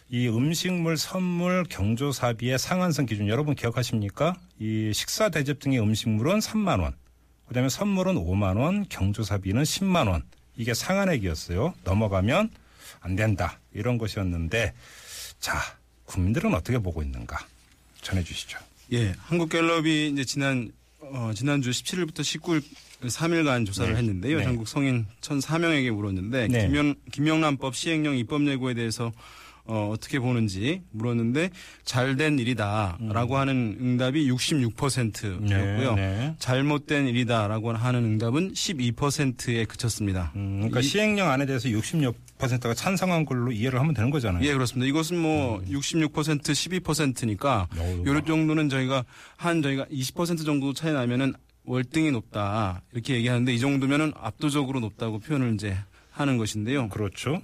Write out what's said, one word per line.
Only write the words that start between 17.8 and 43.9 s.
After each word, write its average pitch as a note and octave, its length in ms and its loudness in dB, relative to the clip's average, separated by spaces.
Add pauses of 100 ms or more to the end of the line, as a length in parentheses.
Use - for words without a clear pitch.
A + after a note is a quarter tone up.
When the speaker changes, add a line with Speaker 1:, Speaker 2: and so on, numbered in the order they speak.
Speaker 1:
전해주시죠. - 560 -4 (320)
Speaker 2:
예, A2+ 260 2
한국갤럽이 E3 920 2
이제 C#3+ 140 0
지난, C3 460 0 (300)
어, C3 340 -4
지난주 C3 380 0
십칠일부터 E3 500 -4
십구일, D#3 400 -2 (460)
삼일간 D3 580 2
조사를 A2+ 260 -2
Speaker 1:
네. A2 60 2
Speaker 2:
했는데요. A#2 420 0
Speaker 1:
네. - 60 0
Speaker 2:
한국 A#2 220 -2
성인 B2+ 400 0 (140)
천사명에게 D3 680 0
물었는데, G#2 600 -2
Speaker 1:
네. A2+ 180 4
Speaker 2:
김영-, D3 280 4 (160)
김영란법 D3 640 2
시행령 D3+ 420 0
입법 C#3+ 300 0
예고에 B2+ 260 0
대해서, A#2 380 -2 (540)
어, G#2+ 240 -2
어떻게 A2 300 -4
보는지 A#2+ 600 0 (100)
물었는데, A#2+ 580 0 (360)
"잘 C3 320 0
된 D3+ 200 2
일이다"라고 A2 960 0
Speaker 1:
음. C3+ 40 2
Speaker 2:
하는 C3 400 0
응답이 C3 480 2
육십육 B2+ 480 2
퍼센트였고요. G#2 1200 0
Speaker 1:
네, G2 60 2
네. A2 360 -2
Speaker 2:
"잘못된 C#3+ 680 2
일이다"라고 A2+ 640 0
하는 A#2+ 320 0
응답은 A#2 520 2
십이 B2+ 360 0
퍼센트에 B2+ 720 0
그쳤습니다. G2 720 -2
Speaker 1:
음, G2 220 -2
그러니까 A#2+ 240 0
Speaker 2:
이 - 20 2
Speaker 1:
시행령 G3+ 480 2
안에 C3+ 140 2
대해서 C3 240 -2
육십육 A#2 480 0 (200)
퍼센트가 A#2+ 360 0
찬성한 F3+ 500 2
걸로 B2+ 300 0
이해를 B2 260 0
하면 D#3 140 2